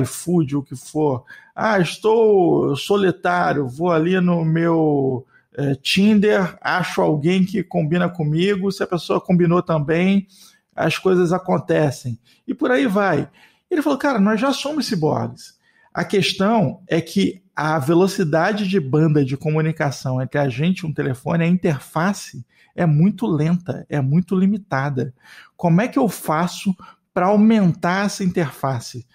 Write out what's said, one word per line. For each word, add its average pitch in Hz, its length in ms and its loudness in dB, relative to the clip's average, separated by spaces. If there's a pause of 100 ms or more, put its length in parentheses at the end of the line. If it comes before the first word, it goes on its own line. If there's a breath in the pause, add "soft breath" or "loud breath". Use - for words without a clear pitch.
iFood, 147 540 -2
o 143 60 -2
que 135 120 -14
for. 143 500 -4 (300 loud breath)
"Ah, 214 240 0
estou 180 960 2
solitário." 175 920 0
Vou 160 240 -2
ali 175 280 2
no 175 240 2
meu, 156 800 0 (320 soft breath)
eh, 139 200 -2
Tinder, 208 840 2
acho 165 400 -2
alguém 175 440 2
que 185 180 -2
combina 175 460 -2
comigo. 175 640 -2
Se 196 100 -8
a 202 40 -2
pessoa 180 340 -2
combinou 175 420 2
também, 170 640 0 (480 soft breath)
as - 240 -2
coisas 180 340 2
acontecem. 160 880 -2 (280 soft breath)
E - 80 -6
por 262 180 -2
aí 269 140 2
vai. 190 420 0 (420 soft breath)
Ele 320 120 0
falou, 277 160 0
"Cara, 277 200 0
nós 196 220 2
já 277 120 0
somos 294 340 -4
ciborgues. 127 720 -4 (340 soft breath)
A 175 120 -4
questão 196 840 0
é 160 140 0
que - 420 -2 (120)
a 156 240 -2
velocidade 175 920 2
de 190 100 0
banda 151 460 2
de 131 120 -4
comunicação 156 840 -2
entre 131 160 -4
a 139 100 0
gente 156 320 -2
e 170 60 -8
um 151 80 -8
telefone, 147 480 -4
a 165 60 2
interface, 175 1000 -2 (300 soft breath)
é 175 100 0
muito 180 400 2
lenta, 170 640 -2
é 143 120 -2
muito 156 380 0
limitada. 143 720 -2 (440 loud breath)
Como 170 240 2
é 247 80 0
que - 100 -4
eu 254 100 2
faço 175 640 -4 (400 loud breath)
pra 180 140 0
aumentar 202 800 2
essa 202 160 -6
interface? 135 840 -4 (100)